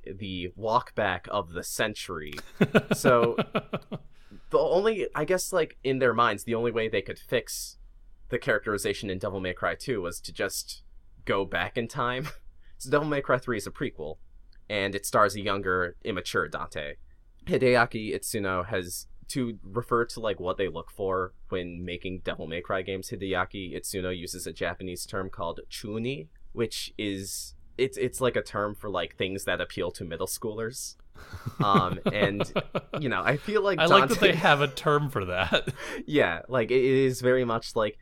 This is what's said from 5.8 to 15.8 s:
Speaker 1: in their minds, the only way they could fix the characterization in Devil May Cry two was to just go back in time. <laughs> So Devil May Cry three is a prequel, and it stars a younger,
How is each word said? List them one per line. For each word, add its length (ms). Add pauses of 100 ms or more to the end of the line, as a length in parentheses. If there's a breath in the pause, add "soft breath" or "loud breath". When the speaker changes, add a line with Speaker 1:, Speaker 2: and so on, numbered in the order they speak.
Speaker 1:
in 160
their 140
minds, 300
the 120
only 160
way 180
they 120
could 160
fix 600 (520)
the 80
characterization 720
in 80
Devil 220
May 140
Cry 220
two 260
was 200
to 120
just 500 (420)
go 200
back 320
in 100
time. 460
<laughs> 40 (400)
So 120
Devil 180
May 140
Cry 160
three 200
is 100
a 40
prequel, 460 (500)
and 280
it 100
stars 300
a 60
younger, 600